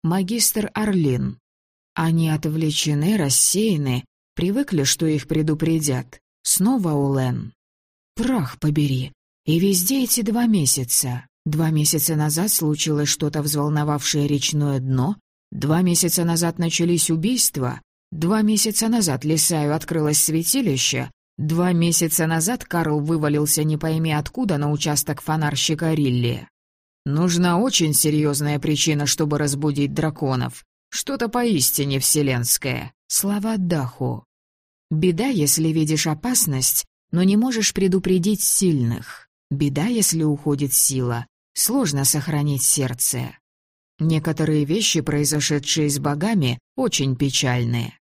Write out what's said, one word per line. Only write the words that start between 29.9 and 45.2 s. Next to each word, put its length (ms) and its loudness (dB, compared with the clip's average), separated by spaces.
драконов. 720 -4
Что-то 400 -4
поистине 680 0
вселенское. 920 0
Слова 500 -2
Даху. 680 -2
Беда, 380 2
если 400 2
видишь 400 0
опасность, 800 0
но 100 2
не 160 4
можешь 360 0
предупредить 680 2
сильных. 880 0
Беда, 340 0
если 380 0
уходит 500 0
сила. 540 0
Сложно 500 0
сохранить 600 0
сердце. 760 -2
Некоторые 680 2
вещи, 360 0
произошедшие 880 0